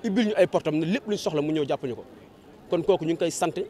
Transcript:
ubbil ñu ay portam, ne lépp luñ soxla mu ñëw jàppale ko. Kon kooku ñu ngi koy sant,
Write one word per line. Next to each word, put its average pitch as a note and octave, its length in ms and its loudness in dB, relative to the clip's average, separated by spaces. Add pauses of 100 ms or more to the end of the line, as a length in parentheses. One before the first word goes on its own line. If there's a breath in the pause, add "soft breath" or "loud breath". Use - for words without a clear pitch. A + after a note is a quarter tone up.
ubbil G#3+ 240 2
ñu G#3+ 100 0
ay F#3 100 8
portam, D#3 300 0
ne D#3+ 80 0
lépp F#3 220 -2
luñ G#3 100 -2
soxla D#3 240 -2
mu D3+ 100 0
ñëw D3+ 160 0
jàppale C3+ 280 -4
ko. - 100 -16 (640)
Kon E3+ 140 0
kooku F3+ 200 2
ñu E3 100 0
ngi E3 40 -2
koy E3+ 140 0
sant, F3 280 -2 (100)